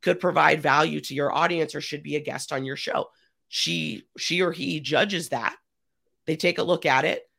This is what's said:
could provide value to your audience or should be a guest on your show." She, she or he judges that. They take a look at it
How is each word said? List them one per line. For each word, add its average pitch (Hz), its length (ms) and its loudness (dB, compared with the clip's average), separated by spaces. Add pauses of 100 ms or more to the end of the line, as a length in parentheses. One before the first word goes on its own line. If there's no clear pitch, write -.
could 180 180 2
provide 156 400 4
value 151 400 2
to 135 140 -10
your 143 180 0
audience 165 420 0
or 139 60 -6
should 147 220 -8
be 147 140 -6
a 147 40 -2
guest 139 320 -8
on 135 120 -4
your 135 120 -6
show." - 320 -4 (400)
She, - 540 -4 (160)
she 175 240 0
or 175 100 2
he 160 280 -4
judges 156 500 0
that. 117 260 -4 (720)
They 156 100 0
take - 220 0
a - 60 0
look 170 200 0
at 139 200 4
it - 240 -2 (100)